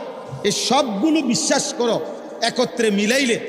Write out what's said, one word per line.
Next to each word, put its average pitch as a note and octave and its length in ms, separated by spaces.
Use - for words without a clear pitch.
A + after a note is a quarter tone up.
এ G3+ 80
সবগুলো C4+ 680
বিশ্বাস - 440
করো, A3+ 200
একত্রে A#3 500
মিলাইলে G#3+ 460